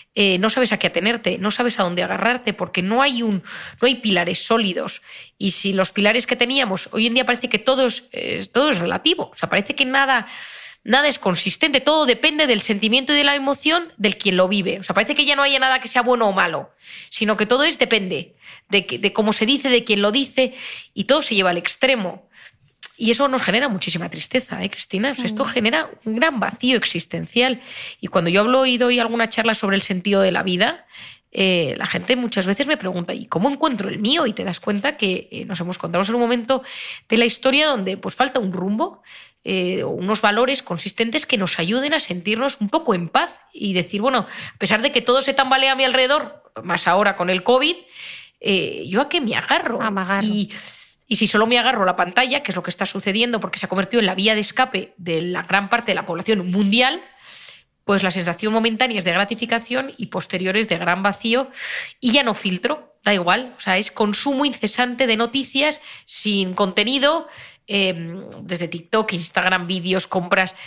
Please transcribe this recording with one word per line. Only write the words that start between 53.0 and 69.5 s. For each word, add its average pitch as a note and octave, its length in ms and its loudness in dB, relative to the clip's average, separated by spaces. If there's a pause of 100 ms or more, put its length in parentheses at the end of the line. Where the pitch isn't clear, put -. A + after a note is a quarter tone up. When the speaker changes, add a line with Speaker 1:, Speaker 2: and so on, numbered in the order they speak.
Speaker 1:
porque F#3+ 180 -6
se - 80 -6
ha - 20 -12
convertido F#3+ 320 0
en G#3 60 4
la F#3 80 -2
vía G3+ 220 2
de G#3+ 40 2
escape G#3+ 580 -2
de E3+ 220 -2
la F3 220 -4
gran G3 260 0
parte A3+ 220 0
de F#3 60 0
la - 100 -4
población F3+ 440 -2
mundial, A#3 520 2 (840)
pues G3 180 2
la F#3 80 0
sensación F3 440 -4
momentánea A3+ 420 0
es F#3 80 -2
de F3 80 2
gratificación A#3 840 -2
y - 80 -8
posterior F#3 500 -4
es A3 140 0
de E3 80 0
gran F3 240 0
vacío, A#3 480 0 (500)
y A#3+ 120 2
ya C#4+ 100 6
no A#3 100 0
filtro, G3+ 720 -4
da G#3 80 2
igual, G3+ 460 0
o - 20 -18
sea, F#3+ 160 0
es G#3 140 -2
consumo C4 560 0
incesante B3 600 -2
de A3 120 2
noticias C4+ 640 0 (240)
sin G3 480 -2
contenido, B3+ 760 0 (380)
eh, G3 280 0 (460)
desde E3+ 280 -6
TikTok, G#3+ 440 -2
Instagram, F3+ 540 -2